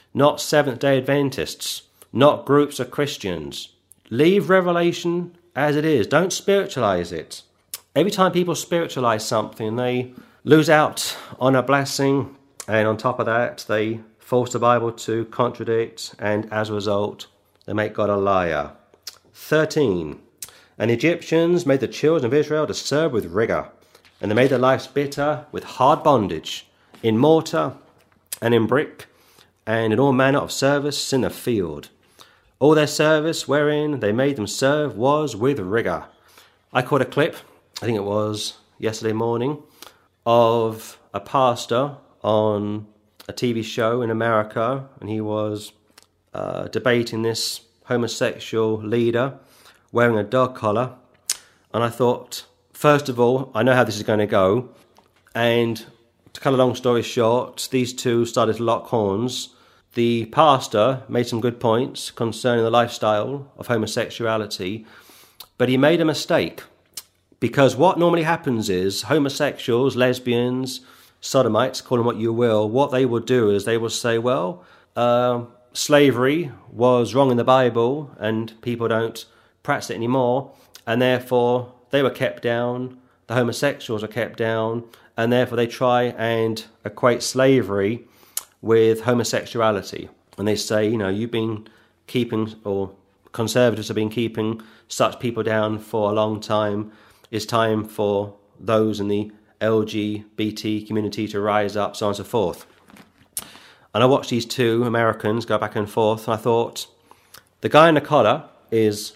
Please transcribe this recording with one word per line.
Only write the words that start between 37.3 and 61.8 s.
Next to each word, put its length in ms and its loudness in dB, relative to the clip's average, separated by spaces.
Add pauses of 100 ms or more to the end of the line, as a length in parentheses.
I 60 -8
think 100 0
it 80 -2
was 500 -4 (240)
yesterday 340 -4
morning, 500 -2 (640)
of 720 2 (160)
a 60 -6
pastor 760 0 (260)
on 640 0 (420)
a 40 -8
T 200 -2
V 100 -4
show 400 -2
in 80 -2
America, 800 0 (120)
and 80 -12
he 120 -4
was, 520 -4 (600)
uh, 340 -6
debating 540 0
this 380 -4 (240)
homosexual 960 -2
leader 520 0 (580)
wearing 260 4
a 60 0
dog 300 0
collar. 380 -2 (800)
And 100 0
I 60 2
thought, 560 -2 (300)
first 340 4
of 100 -4
all, 360 2
I 80 0
know 120 4
how 100 4
this 120 -4
is 60 -6
gonna 240 2
go. 420 2 (680)
And 520 0 (480)
to 60 -18
cut 120 0
a 40 2
long 180 4
story 280 0
short, 680 -2
these 240 -2
two 320 0
started 300 0
to 60 -6
lock 260 0
horns. 600 -2 (440)
The 320 0
pastor 840 2
made 180 0
some 140 -4
good 180 -2
points 520 0